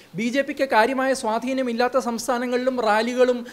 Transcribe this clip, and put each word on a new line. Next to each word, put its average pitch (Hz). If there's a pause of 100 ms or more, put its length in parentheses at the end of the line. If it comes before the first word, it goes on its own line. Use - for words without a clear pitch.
(140)
ബി 175
ജെ 240
പിക്ക് 277
കാര്യമായ 262
സ്വാധീനമില്ലാത്ത 247
സംസ്ഥാനങ്ങളിലും 247
റാലികളും 240